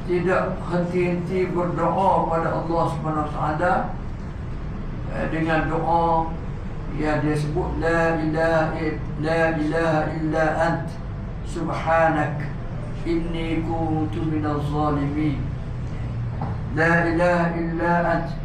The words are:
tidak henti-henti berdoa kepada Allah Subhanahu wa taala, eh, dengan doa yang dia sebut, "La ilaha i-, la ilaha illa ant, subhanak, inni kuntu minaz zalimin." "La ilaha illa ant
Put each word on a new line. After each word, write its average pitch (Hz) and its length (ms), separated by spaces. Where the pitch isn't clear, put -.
tidak 180 640
henti-henti 175 880
berdoa 175 720
kepada 160 320
Allah 165 320
Subhanahu 151 320
wa 151 80
taala, 156 420
eh, - 160
dengan 160 400
doa 165 560
yang 151 240
dia 151 80
sebut, 151 480
"La 165 400
ilaha 160 560
i-, 156 240
la 160 320
ilaha 156 460
illa 160 340
ant, 165 320
subhanak, 156 1040
inni 165 560
kuntu 160 640
minaz 151 400
zalimin." 147 720
"La 170 320
ilaha 170 480
illa 170 380
ant 165 240